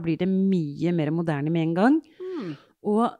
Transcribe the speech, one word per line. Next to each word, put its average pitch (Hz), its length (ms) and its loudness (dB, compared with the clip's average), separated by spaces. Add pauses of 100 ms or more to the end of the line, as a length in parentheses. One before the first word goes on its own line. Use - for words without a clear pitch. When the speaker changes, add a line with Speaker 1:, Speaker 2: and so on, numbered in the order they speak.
Speaker 1:
blir 165 160 -2
det 180 100 0
mye 175 640 0
mer 156 220 0
moderne 160 400 -2
med 160 140 0
en 170 60 -2
gang. 254 260 4 (180)
Speaker 2:
Hmm. 302 380 -8 (260)
Speaker 1:
Og 214 380 0